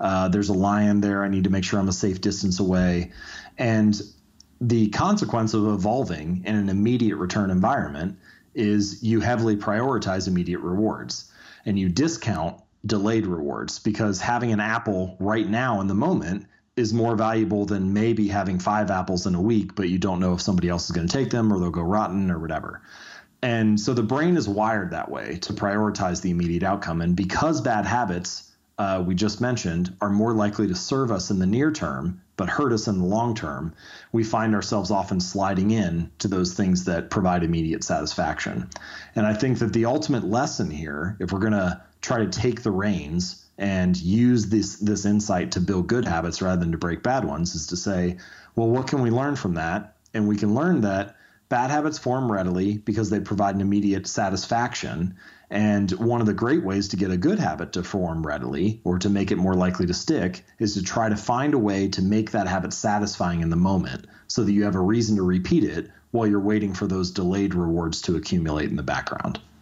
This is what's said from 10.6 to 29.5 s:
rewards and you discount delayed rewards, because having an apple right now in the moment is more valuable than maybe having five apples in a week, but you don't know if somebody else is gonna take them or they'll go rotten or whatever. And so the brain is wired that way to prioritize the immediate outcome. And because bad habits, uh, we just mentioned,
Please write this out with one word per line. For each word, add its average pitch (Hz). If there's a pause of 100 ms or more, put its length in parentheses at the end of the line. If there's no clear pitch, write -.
rewards 90 (320)
and 101
you 95
discount 90 (240)
delayed 107
rewards, 73
because 104
having 117
an 107
apple 104
right 104
now 113
in 95
the 98
moment 104 (320)
is 113
more 117
valuable 107
than 98
maybe 107
having 98
five 104
apples 92
in 92
a 87
week, 107
but 92
you 92
don't 90
know 92
if 87
somebody 90
else 87
is -
gonna 85
take 135
them 113
or 95
they'll 87
go 80
rotten 95
or 85
whatever. 78 (600)
And 110
so 131
the 120
brain 147
is 135
wired 101
that 80
way 67
to 104
prioritize 101
the 92
immediate 85
outcome. 92
And 87
because 127
bad 110
habits, 98 (280)
uh, 95
we 92
just 101
mentioned, 92